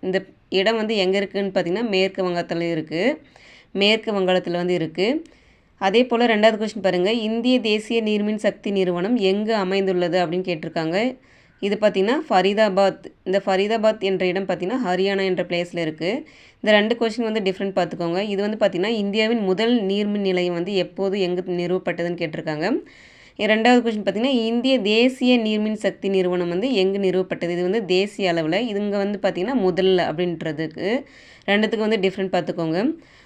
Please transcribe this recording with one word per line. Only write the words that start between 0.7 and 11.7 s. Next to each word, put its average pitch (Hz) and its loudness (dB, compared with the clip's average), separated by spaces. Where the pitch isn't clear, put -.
வந்து 214 -2
எங்க 190 2
இருக்குன்னு 202 -2
பார்த்தீங்கன்னா, 196 -2
மேற்கு 190 0
வங்கத்துல 170 -2
இருக்கு. 160 -2
மேற்கு 214 2
வங்காளத்துல 180 0
வந்து 180 0
இருக்கு. 175 -2
அதே 208 2
போல 240 2
ரெண்டாவது 220 4
கொஸ்டின் 214 -6
பாருங்க, 180 2
"இந்திய 233 0
தேசிய 220 0
நீர்மின் 214 -2
சக்தி 202 -2
நிறுவனம் 190 0
எங்கு 208 0
அமைந்துள்ளது?" 185 0
அப்படின்னு 175 -4
கேட்டிருக்காங்க. 170 -4
இது 208 -2